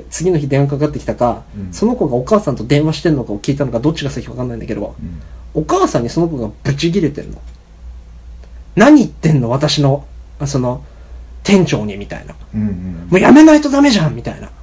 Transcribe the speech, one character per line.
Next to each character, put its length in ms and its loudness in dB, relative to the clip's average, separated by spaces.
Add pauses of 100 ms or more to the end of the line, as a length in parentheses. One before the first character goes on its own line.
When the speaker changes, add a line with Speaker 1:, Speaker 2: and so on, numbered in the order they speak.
(100)
Speaker 1:
次 200 -2
の 80 2
日 100 -4
電 120 2
話 80 2
か 100 -4
か 80 0
っ 40 -2
て 80 -8
き 60 -12
た 100 -4
か、 280 -2 (140)
Speaker 2:
う 140 -10
ん。 20 -16
Speaker 1:
そ 140 -4
の 100 0
子 120 -2
が 60 -4
お 100 -2
母 160 2
さ 120 -4
ん 40 -4
と 80 -8
電 220 2
話 80 0
し 80 -12
て 80 2
ん 60 2
の 80 -4
か 80 -8
を 60 -6
聞 140 -4
い 40 -2
た 80 -2
の 80 -8
か、 80 -2
ど 100 0
っ 40 -4
ち 100 -8
が 60 -4
先 160 -10
か 60 -14
わ 60 -12
か 60 -6
ん 40 -6
な 60 -8
い 40 -10
ん 20 -10
だ 60 -12
け 80 -6
ど、 200 -8 (600)
Speaker 2:
う 40 -2
ん。 40 -2
Speaker 1:
お 20 -2
母 240 2
さ 100 -2
ん 60 -2
に 60 -6
そ 100 -2
の 80 0
子 100 -6
が 120 -6 (120)
ブ 120 0
チ 180 -2
切 80 0
れ 100 0
て 120 -12
ん 80 -14
の。 80 -14 (1400)
「何 220 8
言 100 4
っ 20 -10
て 220 0
ん 80 4
の、 100 -2
私 300 0
の、 240 2 (340)
あ、 80 -6
そ 120 -2
の、 260 -4 (580)
店 240 4
長 180 -2
に」 140 -8
み 80 -12
た 140 -12
い 60 -18
な。 80 -16 (200)
Speaker 2:
う 40 -4
ん 20 -2
う 40 -2
ん。 460 -6
Speaker 1:
「も 60 4
う 40 6
や 120 6
め 100 10
な 120 10
い 60 6
と 100 -2
ダ 100 2
メ 100 6
じ 80 2
ゃ 100 2
ん」 80 -4
み 60 -12
た 100 -8
い 80 -14
な。 100 -14 (120)